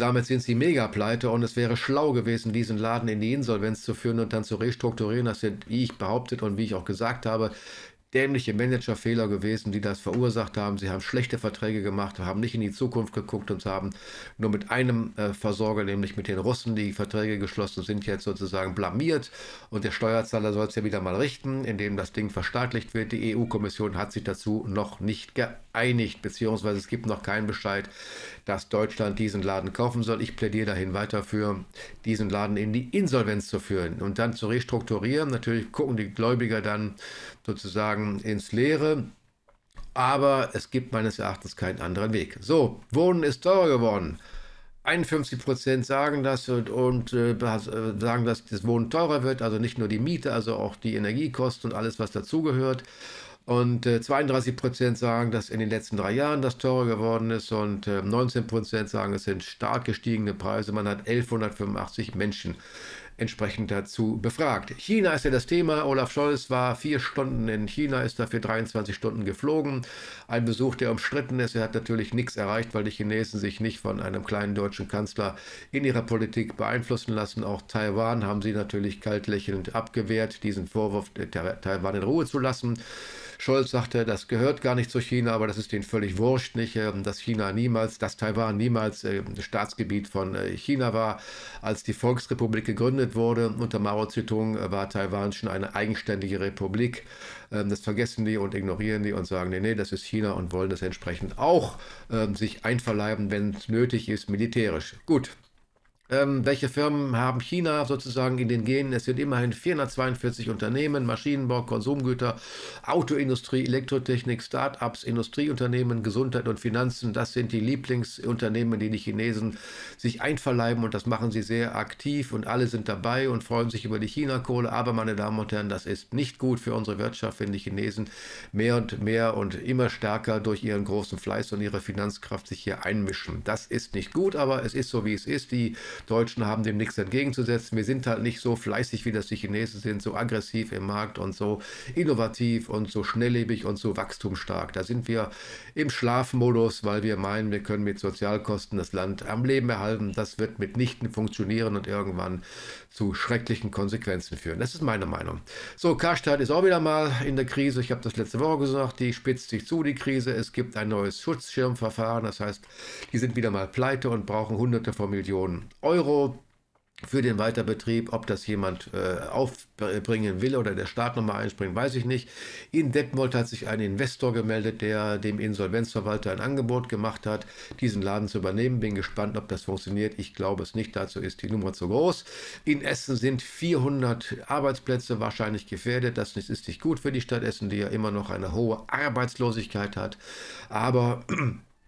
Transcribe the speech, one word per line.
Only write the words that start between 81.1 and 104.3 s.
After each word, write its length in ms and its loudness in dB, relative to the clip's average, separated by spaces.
äh, 120 -6
Ta-, 260 -4
Taiwan 440 -2
in 60 0
Ruhe 220 2
zu 140 -2
lassen. 400 0
Scholz 340 4
sagte, 320 2
das 240 -2
gehört 340 2
gar 140 4
nicht 120 2
zu 120 0
China, 320 2
aber 160 2
das 100 -2
ist 140 -6
denen 100 0
völlig 340 0
wurscht, 380 2
nicht, 220 -2
ähm, 260 0
dass 160 -4
China 340 0
niemals, 460 2
dass 180 -2
Taiwan 400 0
niemals, 480 0
äh, 180 -2
Staatsgebiet 720 -2
von, 260 -2
äh, 220 -2
China 380 0
war. 260 0
Als 220 -2
die 100 -2
Volksrepublik 720 0
gegründet 520 2
wurde 320 4
unter 320 -2
Mao 260 0
Zedong, 500 0
äh, 140 -2
war 180 -2
Taiwan 440 0
schon 160 -4
eine 260 -4
eigenständige 640 -2
Republik. 640 -2
Ähm, 180 -2
das 120 0
vergessen 440 0
die 120 2
und 180 0
ignorieren 480 0
die 100 0
und 140 -2
sagen, 240 -2
nee, 80 0
nee, 160 2
das 160 -2
ist 140 -6
China 280 0
und 200 -4
wollen 180 2
das 120 -4
entsprechend 540 -4
auch, 420 4
ähm, 240 0
sich 280 -4
einverleiben, 680 0
wenn 220 0
es 140 -12
nötig 400 2
ist, 220 -2